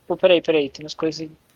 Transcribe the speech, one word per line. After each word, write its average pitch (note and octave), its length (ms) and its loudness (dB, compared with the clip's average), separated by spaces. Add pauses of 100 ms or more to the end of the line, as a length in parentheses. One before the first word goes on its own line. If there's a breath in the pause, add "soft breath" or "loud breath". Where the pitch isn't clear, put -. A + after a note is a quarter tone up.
Pô, F3 100 -4
peraí, F3+ 240 4
peraí. D3+ 280 0
Tem D3+ 140 -18
umas D3+ 100 -14
coisas. D#3+ 360 -8 (260)